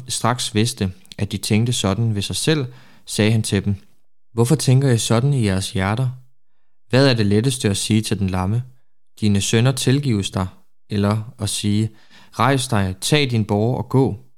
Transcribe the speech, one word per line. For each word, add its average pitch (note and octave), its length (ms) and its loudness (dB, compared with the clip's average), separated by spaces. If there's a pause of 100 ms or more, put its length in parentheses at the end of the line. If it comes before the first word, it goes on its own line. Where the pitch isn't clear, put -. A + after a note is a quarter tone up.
straks - 480 -2
vidste, G#2 360 0 (260)
at G2+ 140 -4
de G2+ 60 -4
tænkte A2+ 360 0
sådan G#2 420 -2
ved G2+ 60 -2
sig - 140 -6
selv, D#3 300 0 (400)
sagde G#2+ 260 0
han A2 120 2
til G2 220 -2
dem: G2+ 100 0 (580)
"Hvorfor A#2 220 2
tænker C3+ 360 2
I A#2 60 4
sådan A#2+ 360 0
i A#2+ 120 0
jeres F#2+ 260 -2
hjerter? A2 380 -2 (800)
Hvad C3+ 180 4
er B2+ 60 4
det G#2+ 120 0
letteste A2 440 2
at G2 80 0
sige A2 240 0
til G#2 180 -4
den F#2+ 100 0
lamme: F#2+ 340 -2 (580)
'Dine G2+ 200 2
synder A#2+ 300 2
tilgives B2+ 600 0
dig', F#2 160 -2 (420)
eller G#2+ 500 -2
at G#2 100 -4
sige: G#2 400 0 (420)
'Rejs C3 360 0
dig, F#2+ 340 0
tag C#3+ 300 0
din A2 140 0
båre G#2+ 320 0
og - 180 -4
gå'? G#2+ 220 2 (200)